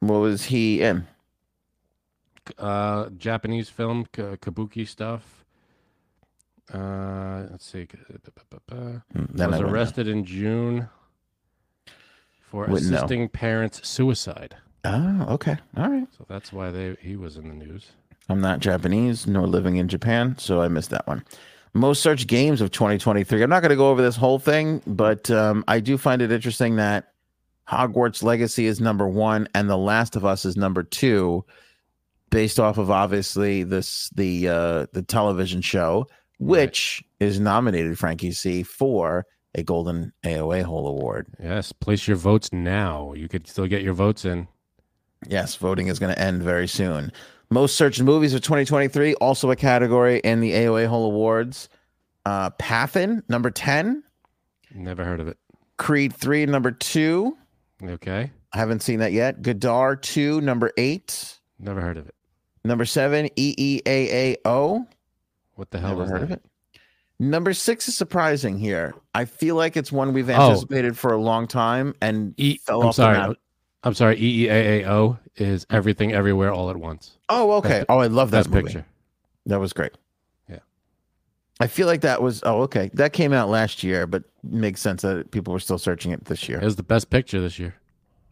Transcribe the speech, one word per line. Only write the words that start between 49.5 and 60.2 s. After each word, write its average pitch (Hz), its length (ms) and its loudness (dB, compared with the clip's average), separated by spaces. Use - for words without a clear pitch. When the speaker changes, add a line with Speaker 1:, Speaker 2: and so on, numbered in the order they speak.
Speaker 1:
a 127 60 2
category 123 600 4
in 113 220 2
the 110 140 0
A 117 140 4
O 113 80 4
A 113 120 2
Hole 117 180 0
Awards. 113 600 0
Uh, 98 240 -2
Pathin, 180 800 -2
number 120 220 0
ten. 185 520 -2
Speaker 2:
Never 90 300 -8
heard 87 160 -4
of 78 80 -8
it. - 100 -12
Speaker 1:
Creed 143 360 0
three, 147 340 0
number 131 260 0
two. 170 640 0
Speaker 2:
Okay. 95 480 -6
Speaker 1:
I - 60 -4
haven't 113 240 0
seen 117 160 -2
that 110 140 0
yet. 117 300 0
Godard 127 600 0
two, 151 380 0